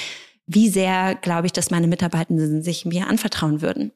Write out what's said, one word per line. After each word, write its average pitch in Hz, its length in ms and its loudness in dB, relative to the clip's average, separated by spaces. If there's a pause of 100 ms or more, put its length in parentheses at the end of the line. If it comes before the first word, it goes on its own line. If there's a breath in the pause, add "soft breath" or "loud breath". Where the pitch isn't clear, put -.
(480 loud breath)
wie 208 220 6
sehr 185 460 2
glaube 170 320 0
ich, 175 40 0
dass - 180 -4
meine 170 180 2
Mitarbeitenden 160 760 0
sich 170 220 -6
mir 175 220 -2
anvertrauen 156 540 0
würden. 208 340 -4